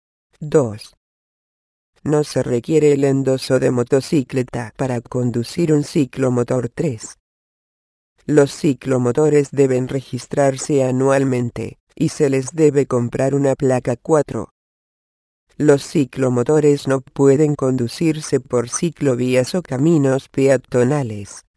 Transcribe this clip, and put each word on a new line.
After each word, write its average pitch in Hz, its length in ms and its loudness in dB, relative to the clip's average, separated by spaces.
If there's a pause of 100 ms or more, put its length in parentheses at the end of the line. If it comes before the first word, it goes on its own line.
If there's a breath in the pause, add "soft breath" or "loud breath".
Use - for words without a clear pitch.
(380)
Dos. 135 560 -2 (1080)
No 151 180 2
se 131 220 -4
requiere 147 480 2
el 139 100 2
endoso 135 560 0
de 131 140 0
motocicleta 127 1040 -2
para 123 240 -4
conducir 123 720 -2
un 147 100 4
ciclomotor. 127 880 -2
Tres. 135 480 -8 (1120)
Los 143 240 4
ciclomotores 139 1000 0
deben 131 360 0
registrarse 135 960 -2
anualmente, 127 960 -2 (160)
y - 160 -2
se 147 180 0
les 135 240 -2
debe 147 320 2
comprar 127 500 -2
una 139 200 0
placa. 127 420 -2
Cuatro. 143 540 -2 (1080)
Los 147 260 4
ciclomotores 139 1080 0
no 135 120 0
pueden 139 540 2
conducirse 135 840 -2
por 120 300 -4
ciclovías 127 840 -2
o 180 80 -2
caminos 139 680 0
peatonales, 127 1160 -2 (100)